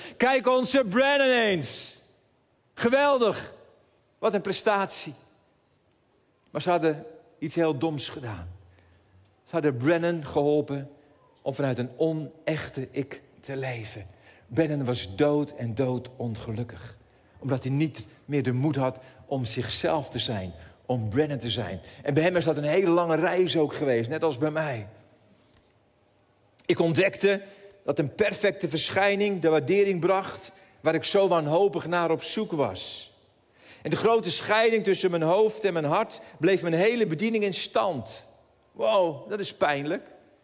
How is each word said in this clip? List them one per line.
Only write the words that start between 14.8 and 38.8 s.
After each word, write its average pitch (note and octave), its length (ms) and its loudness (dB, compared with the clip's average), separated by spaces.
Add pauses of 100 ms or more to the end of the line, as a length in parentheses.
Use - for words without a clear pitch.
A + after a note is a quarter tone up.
was A#2+ 320 -4
dood D3 380 2
en A#2 200 -6
dood B2+ 420 -4
ongelukkig. A2 800 -8 (420)
Omdat C3 240 -4
hij C3 100 -4
niet C#3+ 340 -2 (180)
meer C#3+ 180 -2
de B2 100 0
moed C#3 240 0
had C3 220 -2 (280)
om C3 180 -4
zichzelf C3 640 -2
te B2 100 -8
zijn, F#2+ 340 -6 (340)
om A#2 220 -2
Brennan C#3+ 300 0
te A#2 120 -6
zijn. F#2 300 -4 (220)
En C#3+ 120 -2
bij D#3 80 4
hem F3+ 140 2
is D3+ 80 2
dat D3 120 0
een D3 80 -4
hele E3+ 260 2
lange E3+ 260 4
reis F3 400 2
ook D3+ 180 2
geweest, A#2+ 340 0
net D#3 140 -4
als D3+ 160 0
bij D3+ 120 0
mij. C#3+ 360 -4 (1800)
Ik - 120 2
ontdekte F#3+ 640 2 (420)
dat - 140 -2
een D3+ 160 -2
perfecte F#3 540 0
verschijning G3 720 0
de D#3+ 80 2
waardering F3 520 4
bracht F#3+ 500 -2 (300)
waar D#3+ 140 2
ik D#3 100 -2
zo G3 240 4
wanhopig E3+ 580 2
naar E3+ 240 0
op D#3+ 120 0
zoek - 300 -4
was. A#2+ 600 -4 (720)
En - 80 -8
de D3 60 2
grote G#3 340 2
scheiding A3 540 2
tussen F#3 260 2
mijn E3+ 120 0
hoofd G#3 420 2
en F#3+ 80 0
mijn E3 120 -2
hart F3+ 360 -2 (180)
bleef F3+ 240 4
mijn E3 120 0
hele A3 320 2
bediening G#3 380 0
in G3 100 -2
stand. - 720 -2 (460)
Wow, F3 580 0